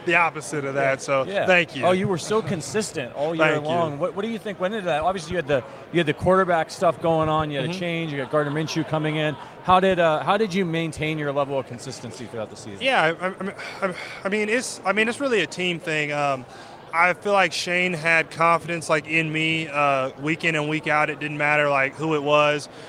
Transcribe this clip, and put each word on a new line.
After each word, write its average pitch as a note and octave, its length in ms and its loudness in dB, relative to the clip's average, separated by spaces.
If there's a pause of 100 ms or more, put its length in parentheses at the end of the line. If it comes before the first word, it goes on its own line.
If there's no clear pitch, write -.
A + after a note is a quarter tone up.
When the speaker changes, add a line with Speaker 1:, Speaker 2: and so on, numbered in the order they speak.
Speaker 1:
the E3+ 120 4
opposite D3+ 480 0
of C#3 100 -4
that, C3+ 240 2
Speaker 2:
Yeah, - 60 -14
Speaker 1:
so C3+ 240 2
Speaker 2:
yeah. F#3+ 180 0
Speaker 1:
thank F3 300 2
you. C3 100 -2
Speaker 2:
Oh, F3+ 60 6
you F#3+ 160 0
were F#3 100 0
so G#3+ 240 -2
consistent D#3 720 -4
all D#3 220 -2
year D#3 160 4
Speaker 1:
Thank D3+ 100 0
you. D3 80 -4
Speaker 2:
long. D#3+ 300 0
What, E3+ 160 -2
what G3+ 80 -4
do A3+ 80 -4
you A3 80 -4
think G3 180 -8
went F#3 160 -2
into G3+ 120 -6
that? D#3 180 0
Obviously, F3 260 -2
you F3+ 60 -4
had D#3+ 100 -2
the, C3+ 160 2 (300)
you E3 80 2
had E3 80 2
the D3+ 40 4
quarterback F3 600 2
stuff E3 280 0
going D#3+ 280 2
on, D#3 240 0
you C#3+ 80 -4
had B2+ 100 -2
Speaker 1:
Mm-hmm. F3+ 60 -6
Speaker 2:
a F#3+ 40 -6
change, E3 320 -4
you C#3+ 60 -6
got B2+ 140 -6
Gardner D3 180 2
Minshew D3+ 380 -2
coming D#3 260 0
in. D3+ 220 0 (260)
How F#3 180 6
did, F#3 200 4
uh, D#3 240 4
how F3+ 120 2
did G#3+ 160 0
you F#3+ 140 2
maintain D#3+ 500 -2
your D3 160 -2
level C#3 260 0
of B2+ 100 -4
consistency A#2+ 580 -12
throughout G#2+ 240 -8
the G#2 60 -16
season? G2+ 260 -12
Speaker 1:
Yeah, B3 180 2 (200)
I, F3+ 80 -2
I, G3 120 -6
I - 40 -8
mean, F#3+ 100 -6 (260)
I, F#3 140 -2 (300)
I G3+ 40 -2
mean, G#3 220 -2
it's, A#3 340 -2
I F#3+ 80 2
mean, G#3+ 160 2
it's A#3+ 120 -4
really B3+ 200 2
a D#3+ 60 2
team F3 340 -4
thing. D3+ 320 -2
Um, C#3+ 320 0 (480)
I E3+ 220 4
feel G3+ 180 -2
like F#3+ 220 4
Shane F3+ 400 0
had D#3+ 360 2
confidence, E3 600 2
like, D3+ 180 0
in D#3+ 240 0
me, D#3+ 360 0
uh, C#3 420 2 (100)
week D#3 240 -2
in E3 100 2
and D3+ 140 0
week D#3 180 -2
out. D3+ 240 2
It C#3+ 80 -6
didn't D3+ 200 -6
matter, D3 320 4
like, C3+ 240 2
who D#3 200 -2
it D3 80 0
was D3 460 4 (200)